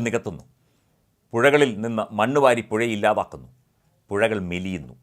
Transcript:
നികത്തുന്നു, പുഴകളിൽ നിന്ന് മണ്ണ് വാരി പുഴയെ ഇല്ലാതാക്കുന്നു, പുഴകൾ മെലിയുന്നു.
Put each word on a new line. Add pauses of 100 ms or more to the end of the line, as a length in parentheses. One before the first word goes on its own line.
നികത്തുന്നു, (880)
പുഴകളിൽ (100)
നിന്ന് (160)
മണ്ണ്
വാരി
പുഴയെ
ഇല്ലാതാക്കുന്നു, (640)
പുഴകൾ (120)
മെലിയുന്നു.